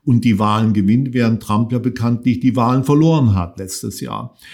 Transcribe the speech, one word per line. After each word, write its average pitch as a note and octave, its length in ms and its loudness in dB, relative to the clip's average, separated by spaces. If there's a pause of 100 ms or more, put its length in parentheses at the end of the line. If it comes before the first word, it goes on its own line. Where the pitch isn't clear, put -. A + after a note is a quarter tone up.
und A#2 220 2
die G#2+ 140 2
Wahlen G#2+ 340 2
gewinnt, A2+ 400 0
während A2+ 280 0
Trump G#2+ 300 -2
ja B2 80 -2
bekanntlich A#2 600 -2
die B2+ 160 0
Wahlen B2 260 0
verloren D3 500 4
hat F2+ 240 -2
letztes F#2+ 440 -10
Jahr. - 340 -10 (180)